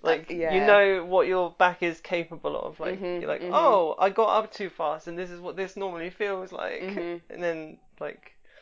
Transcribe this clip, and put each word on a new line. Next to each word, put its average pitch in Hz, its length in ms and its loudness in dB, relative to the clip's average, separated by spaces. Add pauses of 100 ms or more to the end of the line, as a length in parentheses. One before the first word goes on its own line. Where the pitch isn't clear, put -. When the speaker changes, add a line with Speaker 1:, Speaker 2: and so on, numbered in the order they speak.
Speaker 1:
like, 160 280 0
Speaker 2:
Uh, 170 40 -6
Speaker 1:
you 175 80 -6
Speaker 2:
yeah. 175 260 2
Speaker 1:
know 196 380 6
what 180 220 4
your 180 240 0
back 180 320 2
is 165 180 -4
capable 160 580 -6
of. - 200 -10
Like, 175 160 -4
Speaker 2:
Mm-hmm, 180 260 -6
Speaker 1:
you're 151 80 -6
like, 151 120 -4
Speaker 2:
mm-hmm. 180 120 -6
Speaker 1:
"Oh, 202 460 4
I 196 100 4
got 208 200 2
up 214 220 0
too 190 180 -8
fast, 156 380 -6
and 170 120 -10
this 185 100 -8
is 175 120 -14
what 160 140 -10
this 185 200 -8
normally 180 340 -8
feels 185 420 -6
like." - 300 -6
Speaker 2:
Mm-hmm. 175 520 -8
Speaker 1:
And 175 100 -10
then, 160 340 -4 (220)
like, - 360 -12 (260)